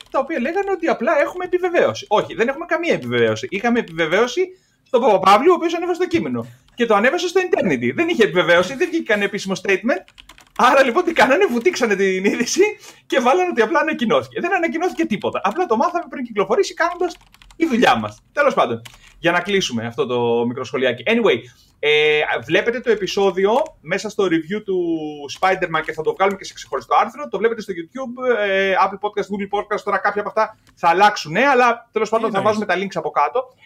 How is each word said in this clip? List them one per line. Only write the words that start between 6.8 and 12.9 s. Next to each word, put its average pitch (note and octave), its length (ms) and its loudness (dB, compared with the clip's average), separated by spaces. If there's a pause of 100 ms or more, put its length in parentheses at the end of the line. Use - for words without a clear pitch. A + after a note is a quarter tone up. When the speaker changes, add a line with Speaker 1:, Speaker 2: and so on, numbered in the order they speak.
Speaker 1:
το G#3+ 80 4
ανέβασε D4+ 340 2
στο F4+ 120 2
Eternity. G3+ 540 0
Δεν E3 140 -2
είχε F3 140 2
επιβεβαίωση, F3 520 2
δεν E4 140 -2
βγήκε E4 160 -4
κανένα G3+ 220 0
επίσημο F#3+ 360 -4
statement. G#3+ 500 -2 (440)
Άρα, C4+ 280 6
λοιπόν, C#4 200 0
τι F4 80 -2
κάνανε; F4+ 340 4
Βουτήξανε A#3+ 500 0
την F#3+ 280 0
είδηση A#3+ 380 0 (440)